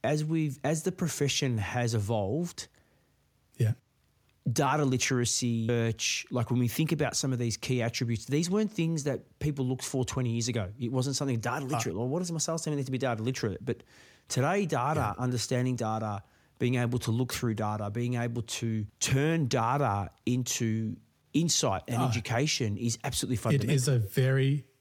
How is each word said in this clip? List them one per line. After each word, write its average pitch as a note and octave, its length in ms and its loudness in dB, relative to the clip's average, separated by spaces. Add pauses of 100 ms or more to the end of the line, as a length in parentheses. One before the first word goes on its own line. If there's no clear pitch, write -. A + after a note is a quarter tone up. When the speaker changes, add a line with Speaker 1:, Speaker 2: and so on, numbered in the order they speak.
Speaker 1:
as D3+ 200 0
we've, D#3 380 0
as D#3 220 0
the F#3 80 0
profession C#3 640 0
has A#2 360 0
evolved, A2+ 720 -2 (880)
Speaker 2:
Yeah. A#2 140 4 (760)
Speaker 1:
data C#3+ 340 4
literacy, A#2+ 840 2
search, A2+ 640 0
like, A#2+ 200 -2
when B2 100 2
we A#2+ 80 4
think D#3+ 240 0
about D3 240 0
some C3+ 160 0
of A#2+ 60 -2
these A#2 180 0
key B2+ 260 -2
attributes, A#2 440 -2
these D#3 240 0
weren't G#3 220 0
things D#3+ 320 0
that C3 340 -4
people C#3 280 -2
looked B2+ 180 -2
for B2+ 200 0
twenty B2 280 -2
years A#2 160 0
ago. G#2+ 300 -2
It A#2+ 140 -4
wasn't C3 240 0
something C3+ 240 0
data B2+ 260 -4
Speaker 2:
Ah. B2+ 100 -2
Speaker 1:
literate. A2 200 -2
Well, A#2+ 120 -2
what D#3+ 120 0
does F3 120 -4
my D#3+ 60 -4
sales E3 240 -2
team D3+ 140 -2
need C#3 100 -2
to C3 60 -4
be C3 60 -2
data A#2 240 0
literate? A#2 420 -2
But - 180 -4 (460)
today, F3 380 2
data, C3+ 500 0
Speaker 2:
Yeah. B2 60 -4
Speaker 1:
understanding B2 540 0
data, A2 460 -4 (360)
being B2+ 180 2
able A#2+ 240 0
to - 100 -4
look B2 220 0
through A#2 220 0
data, G#2 360 -2
being A#2+ 240 -2
able A#2+ 280 -2
to A2 440 -2 (140)
turn D3+ 480 2
data A2+ 640 2 (160)
into A2+ 680 0 (360)
insight C#3+ 540 2
and A#2+ 160 -2
Speaker 2:
Ah. C3 60 2
Speaker 1:
education A#2 680 0
is A#2 280 -2
absolutely - 320 -2
Speaker 2:
It - 40 -2
Speaker 1:
fundamental. C3+ 360 2
Speaker 2:
is B2+ 120 2
a C3 100 4
very C3+ 680 2 (160)